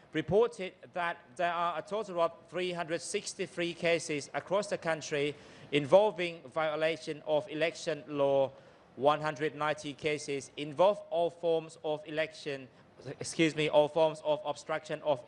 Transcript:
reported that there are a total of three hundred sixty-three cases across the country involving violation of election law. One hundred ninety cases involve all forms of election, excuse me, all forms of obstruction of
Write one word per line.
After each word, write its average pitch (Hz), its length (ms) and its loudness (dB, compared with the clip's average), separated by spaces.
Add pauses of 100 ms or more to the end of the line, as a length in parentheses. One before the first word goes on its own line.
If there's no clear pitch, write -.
(140)
reported 185 580 0 (220)
that 170 240 -2 (180)
there 175 160 0
are 170 260 -2
a 151 40 -4
total 196 400 -4
of 165 100 2 (160)
three 180 240 -4
hundred 170 300 -4
sixty-three 175 720 -4
cases 160 580 0
across 185 360 -2
the 175 100 -4
country 151 560 -2 (360)
involving 170 720 4 (140)
violation 156 720 -2
of 147 240 2
election 156 580 -2
law. 139 420 2 (460)
One 147 240 4
hundred 151 340 -2
ninety 147 380 -4
cases 143 640 -4
involve 156 420 2 (120)
all 170 180 2
forms 160 560 -2
of 151 220 -2
election, 151 640 -6 (520)
excuse 156 340 0
me, 151 140 0
all 147 200 6
forms 156 360 0
of 151 220 0
obstruction 151 580 -6
of 147 240 2